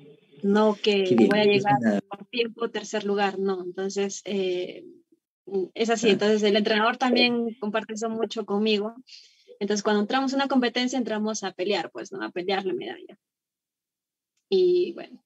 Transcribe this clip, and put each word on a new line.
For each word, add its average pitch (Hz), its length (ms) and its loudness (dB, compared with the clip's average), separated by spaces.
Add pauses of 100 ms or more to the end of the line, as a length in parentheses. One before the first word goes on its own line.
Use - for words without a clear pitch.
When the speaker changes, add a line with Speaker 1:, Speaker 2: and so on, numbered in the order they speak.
(420)
Speaker 1:
no 208 320 4
que 202 300 2
Speaker 2:
Qué 185 120 2
bien, 220 120 8
Speaker 1:
voy 208 120 4
a - 20 4
Speaker 2:
es 208 60 6
Speaker 1:
llegar 208 320 4
Speaker 2:
una 208 200 2
Speaker 1:
por - 260 -14
tiempo 233 440 -4
tercer 208 340 -6
lugar, 202 340 -2
no. 190 260 -2
Entonces, 196 600 -4
eh, 185 580 -4 (920)
es 226 160 -2
así. 226 180 0
Speaker 2:
Claro. 202 40 6
Speaker 1:
Entonces, 208 300 2
el 208 140 4
entrenador 220 420 2
también 240 600 2
comparte 214 360 -6
eso 220 160 -6
mucho 220 360 -6
conmigo. 214 480 0 (640)
Entonces, 208 240 -2
cuando 208 200 2
entramos 262 300 0
a 269 40 -2
una 277 120 0
competencia, 254 500 0
entramos 220 440 -4
a 190 100 -6
pelear, 185 380 -4
pues, 220 220 -14
¿no? 202 100 -10
A 220 80 -8
pelear - 360 -4
la 185 80 -2
medalla. - 440 -12 (1300)
Y 180 420 2
bueno. - 340 -18